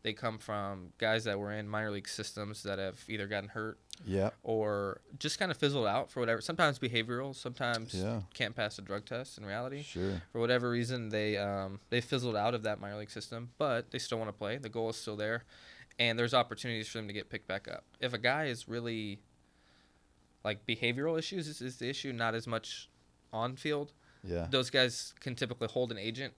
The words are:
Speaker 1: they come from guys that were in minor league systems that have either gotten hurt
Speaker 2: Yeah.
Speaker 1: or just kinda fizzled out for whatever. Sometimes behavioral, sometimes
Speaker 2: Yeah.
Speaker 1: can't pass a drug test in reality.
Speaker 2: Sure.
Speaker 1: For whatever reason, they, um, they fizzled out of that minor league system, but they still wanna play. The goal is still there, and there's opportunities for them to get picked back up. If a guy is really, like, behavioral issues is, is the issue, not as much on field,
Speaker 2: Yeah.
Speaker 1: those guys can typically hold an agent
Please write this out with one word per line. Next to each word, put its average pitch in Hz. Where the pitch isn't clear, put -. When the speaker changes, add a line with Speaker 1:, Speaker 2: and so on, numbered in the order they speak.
Speaker 1:
they 110
come 113
from 101
guys 110
that 101
were 104
in 107
minor 107
league 101
systems 104
that 98
have 95
either 104
gotten 101
hurt 110
Speaker 2:
Yeah. 98
Speaker 1:
or 104
just -
kinda 180
fizzled 139
out 110
for -
whatever. 113
Sometimes 160
behavioral, 123
sometimes 120
Speaker 2:
Yeah. 101
Speaker 1:
can't 110
pass 107
a 101
drug 98
test 127
in 104
reality. 127
Speaker 2:
Sure. 98
Speaker 1:
For 117
whatever 120
reason, 120
they, 107
um, 98
they 120
fizzled 123
out 107
of 113
that 104
minor 101
league 104
system, 117
but 127
they 135
still 113
wanna 107
play. 107
The 113
goal 113
is 113
still 107
there, 110
and 117
there's 120
opportunities 117
for 113
them 107
to 101
get 101
picked -
back 98
up. -
If 123
a 117
guy 135
is 120
really, 113
like, 104
behavioral 123
issues 160
is, -
is 127
the 120
issue, 139
not 113
as 117
much -
on 120
field, 147
Speaker 2:
Yeah. 85
Speaker 1:
those 131
guys 127
can 127
typically 120
hold 127
an 107
agent 117